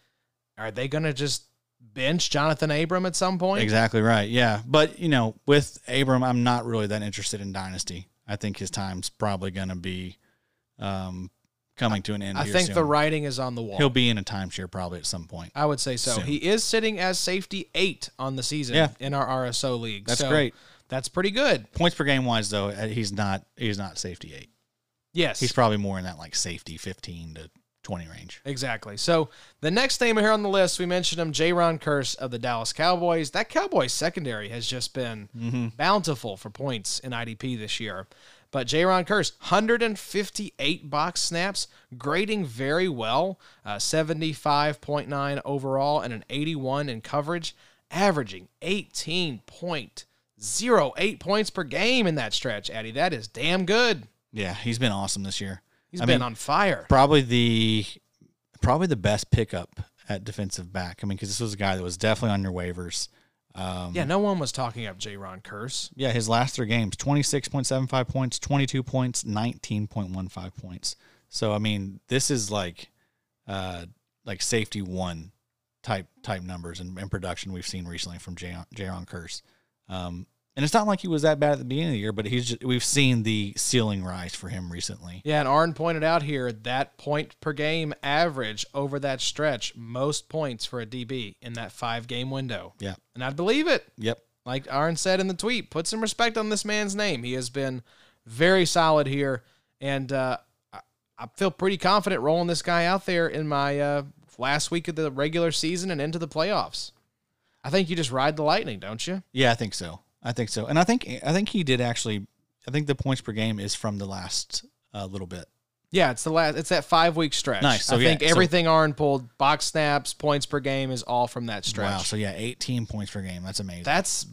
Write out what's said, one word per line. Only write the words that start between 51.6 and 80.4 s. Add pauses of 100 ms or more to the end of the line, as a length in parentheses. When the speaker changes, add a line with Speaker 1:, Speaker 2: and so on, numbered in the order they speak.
Speaker 1:
game
in
that
stretch,
Addy.
That
is
damn
good. (260)
Speaker 2:
Yeah,
he's
been
awesome
this
year. (280)
Speaker 1:
He's
Speaker 2:
I
Speaker 1:
been
Speaker 2:
mean,
Speaker 1:
on
fire.
Speaker 2:
probably
the, (800)
probably
the
best
pickup (280)
at
defensive
back.
I
mean,
'cause
this
was
a
guy
that
was
definitely
on
your
waivers. (460)
Um,
Speaker 1:
Yeah,
no
one
was
talking
up
Jaron
Kearse.
Speaker 2:
Yeah,
his
last
three
games,
twenty-six
point
seven
five
points,
twenty-two
points,
nineteen
point
one
five
points. (360)
So,
I
mean,
this
is
like, (580)
uh, (400)
like
safety
one (500)
type, (140)
type
numbers
and,
and
production
we've
seen
recently
from
Jaron,
Jaron
Kearse. (480)
Um, (280)